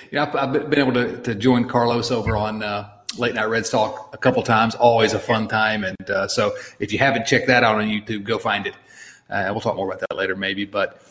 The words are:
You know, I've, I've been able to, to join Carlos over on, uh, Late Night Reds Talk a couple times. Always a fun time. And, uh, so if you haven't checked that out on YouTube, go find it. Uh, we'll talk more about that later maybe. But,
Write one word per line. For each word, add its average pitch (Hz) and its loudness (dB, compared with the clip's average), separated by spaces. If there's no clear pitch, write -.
You 139 -4
know, 151 2
I've, 147 -4
I've 139 -2
been 143 4
able 131 4
to, 120 0
to 120 -4
join 120 4
Carlos 120 2
over 110 0
on, 107 -2
uh, 101 -6
Late 120 -2
Night 110 0
Reds 110 -2
Talk 110 -2
a - -18
couple 127 2
times. 113 2
Always 113 4
a 107 -2
fun 110 0
time. 110 0
And, 95 -8
uh, 98 -2
so 104 0
if 104 -4
you 104 -2
haven't 135 2
checked 123 2
that 123 6
out 110 4
on 107 0
YouTube, 107 -6
go 110 -2
find 101 -2
it. 95 -8
Uh, 101 -2
we'll 113 -4
talk 113 -2
more 95 -4
about 92 -8
that - -8
later 95 -2
maybe. 98 -4
But, 98 -4